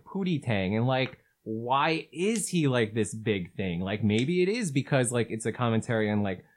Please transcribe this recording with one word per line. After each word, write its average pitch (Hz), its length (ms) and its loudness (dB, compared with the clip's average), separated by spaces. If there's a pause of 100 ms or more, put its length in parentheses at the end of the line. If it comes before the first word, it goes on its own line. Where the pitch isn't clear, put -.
Pootie 185 400 -2
Tang 98 320 0
and, 113 120 2
like, 127 320 0 (240)
why 131 720 0
is 202 360 -2
he, 165 180 2
like, 117 280 2
this 110 180 0
big 104 440 -2
thing? 87 240 -2
Like, 98 220 -4
maybe 127 400 2
it 180 60 2
is 208 240 -2
because, 131 400 0
like, 117 180 0
it's 110 140 -8
a 113 80 -2
commentary 113 580 0
on, 104 120 2
like, 95 240 -4 (100)